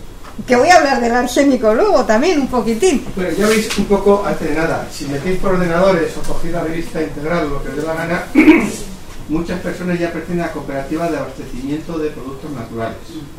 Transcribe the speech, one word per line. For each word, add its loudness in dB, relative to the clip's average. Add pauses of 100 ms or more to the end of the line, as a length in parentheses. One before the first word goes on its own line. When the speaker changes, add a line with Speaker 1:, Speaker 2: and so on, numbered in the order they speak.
(460)
Speaker 1:
Que 2
voy 4
a 10
hablar 4
del 2
arsénico 4
luego 4
también 4
un 0
poquitín. 2 (100)
Speaker 2:
Bueno, -2
ya 2
veis 2
un 0
poco, 4
antes -2
de 0
nada, -2
si -10
metéis -2
por 2
ordenadores 2
o -4
cogéis 2
la -2
revista -4
Integral -4
o -4
lo -2
que -6
os -8
dé -4
la -4
gana, -4 (100)
<clears throat> 2
muchas -4
personas -4
ya -2
pertenecen -4
a -8
cooperativas -4
de -2
abastecimiento -8
de -4
productos -10
naturales. -8 (420)